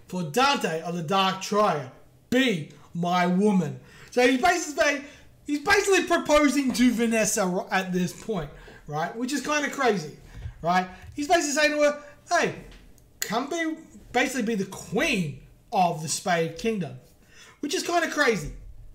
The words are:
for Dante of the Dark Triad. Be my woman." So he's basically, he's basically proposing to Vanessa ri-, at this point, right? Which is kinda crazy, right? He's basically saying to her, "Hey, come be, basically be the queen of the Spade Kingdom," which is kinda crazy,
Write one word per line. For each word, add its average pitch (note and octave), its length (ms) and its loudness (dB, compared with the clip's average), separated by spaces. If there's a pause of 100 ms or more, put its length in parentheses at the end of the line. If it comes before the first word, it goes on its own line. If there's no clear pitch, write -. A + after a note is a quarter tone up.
for F3+ 160 -6
Dante G#3 580 0
of E3+ 140 -6
the F3 80 -6
Dark F#3+ 380 0
Triad. F3+ 500 0 (380)
Be A#3 420 0 (220)
my F3 320 2
woman." F3+ 540 2 (320)
So B3 160 4
he's C4 140 2
basically, D4+ 640 2 (420)
he's D4 140 -4
basically G4 440 4
proposing D4 680 2
to A#3+ 180 4
Vanessa A3 560 0
ri-, F3+ 140 0 (100)
at F#3 220 -2
this F3+ 180 0
point, - 380 -6 (380)
right? D#3+ 280 -4
Which B3 160 -6
is C#4+ 100 -2
kinda D4 280 0
crazy, G#3 480 -2 (440)
right? F#3 260 2 (280)
He's D4 140 -4
basically D#4 240 2
saying D4 180 2
to D4 120 2
her, D4 200 2 (260)
"Hey, D#4 260 2 (680)
come A#3 260 -4
be, D#4+ 280 -4 (360)
basically C4 320 0
be A3+ 120 0
the F#3+ 100 -2
queen G3 760 -4 (300)
of E3+ 300 0
the D#3+ 80 -6
Spade E3 480 -2
Kingdom," F3 420 -4 (600)
which D4 140 -6
is F#4 100 -4
kinda E4+ 260 0
crazy, A3 420 0 (440)